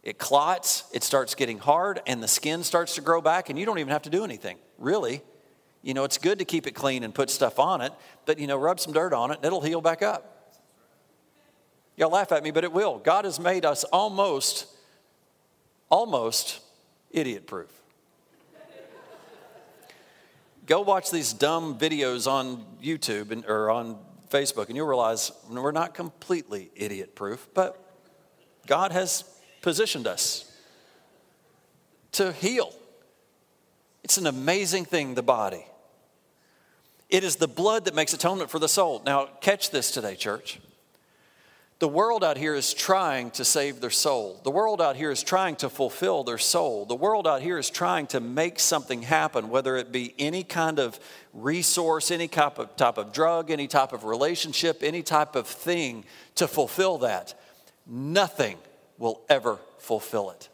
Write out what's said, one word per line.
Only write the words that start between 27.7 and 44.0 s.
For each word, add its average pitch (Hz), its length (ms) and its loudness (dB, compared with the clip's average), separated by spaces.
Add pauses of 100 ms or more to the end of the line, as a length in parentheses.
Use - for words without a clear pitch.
God 175 240 2
has 185 340 -2 (380)
positioned 165 460 0
us - 420 -4 (1600)
to 190 200 2
heal. 214 420 -2 (1300)
It's - 160 2
an 180 80 0
amazing 165 600 0
thing, 143 280 -2
the 123 80 -2
body. 110 420 2 (1400)
It 185 140 4
is 170 140 -2
the 160 120 2
blood 196 360 2
that 175 100 -2
makes 156 180 2
atonement 170 380 0
for 170 80 -4
the 156 100 2
soul. 160 380 2
Now, 139 220 2 (120)
catch 196 300 2
this 131 220 0
today, 104 240 -6
church. - 420 -6 (1200)
The 160 80 2
world 202 340 2
out 156 160 2
here 151 160 -2
is 135 180 -2
trying 147 600 0
to 131 120 -6
save 139 360 2
their 123 100 -4
soul. 107 540 0